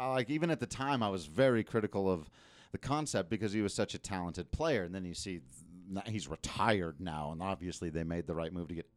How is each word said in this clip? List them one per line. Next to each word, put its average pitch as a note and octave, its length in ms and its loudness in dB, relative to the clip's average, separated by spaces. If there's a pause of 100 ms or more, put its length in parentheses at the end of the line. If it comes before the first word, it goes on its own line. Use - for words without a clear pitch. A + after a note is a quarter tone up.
(140)
like, B2+ 160 2
even D#3 200 2
at D#3 120 2
the A#2+ 40 -2
time, C3+ 380 0
I G2+ 60 4
was F#2 160 -2
very A2+ 380 6
critical G#2 460 2
of E2 200 2 (420)
the G2 60 -4
concept B2+ 520 0
because G#2 220 0
he G#2+ 100 2
was G2 120 2
such G#2 200 0
a F#2+ 60 -8
talented F2 520 -4
player. D3+ 320 2
And F2 120 -4
then F#2+ 80 -4
you F2 100 -6
see F2 260 -6
th-, - 40 -14 (640)
n-, A2 60 -6
he's D#2 180 -4
retired F2+ 720 0
now, D#2 320 -2
and E2 100 -6
obviously F2+ 460 -4
they D#2+ 160 -2
made E2+ 200 -2
the F2 100 -4
right E2 180 -2
move F2 160 -6
to F2 60 -8
get E2 220 -8